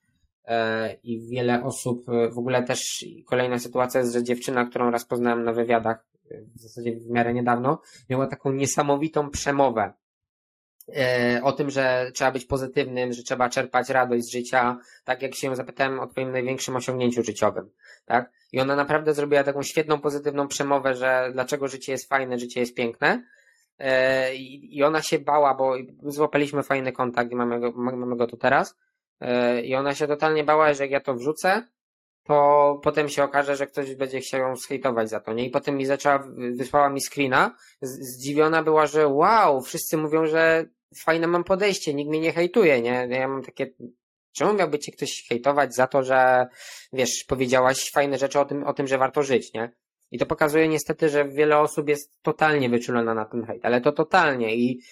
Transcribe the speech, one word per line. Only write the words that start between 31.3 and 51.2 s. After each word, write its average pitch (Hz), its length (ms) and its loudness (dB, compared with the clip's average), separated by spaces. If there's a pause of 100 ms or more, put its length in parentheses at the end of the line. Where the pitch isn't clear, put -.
to 143 580 6
potem 147 260 0
się 143 160 0
okaże, 139 320 0
że 139 100 -2
ktoś 135 280 -6
będzie 131 260 -6
chciał 131 200 -4
ją 131 160 -2
zhejtować 120 540 -2
za 107 100 -6
to, 110 120 -8
nie? 120 140 -4
I 131 40 -8
potem 143 260 -2
mi 135 100 -2
zaczęła, 139 320 4
w-, 127 380 -8
wysłała 139 320 4
mi 139 120 -4
screena, 143 560 0 (240)
z-, 127 360 -12
zdziwiona 151 460 2
była, 156 240 4
że 151 220 4
"Wow, 160 540 4
wszyscy - 340 -6
mówią, 156 300 0
że 160 380 2 (400)
fajne 165 220 2
mam 170 180 2
podejście, 190 500 0
nikt 147 160 -4
mnie 156 100 0
nie 160 120 0
hejtuje", 170 500 4
nie? 123 280 0
Ja 131 180 -2
mam 135 140 -4
takie, 131 280 -8 (640)
"Czemu 185 220 0
miałby 160 240 0
cię - 140 -12
ktoś - 360 -8
hejtować 131 460 0
za 127 120 2
to, 139 160 2
że, 127 440 4 (460)
wiesz, 127 360 -2
powiedziałaś 131 640 2
fajne 139 280 2
rzeczy 139 220 0
o 139 40 4
tym, 143 200 -6
o 139 100 -2
tym, 143 120 -2
że 135 120 0
warto 131 240 2
żyć", 131 320 0
nie? 113 180 -6 (380)
I 120 80 -8
to 120 80 0
pokazuje 160 420 2
niestety, 156 400 0
że 143 200 2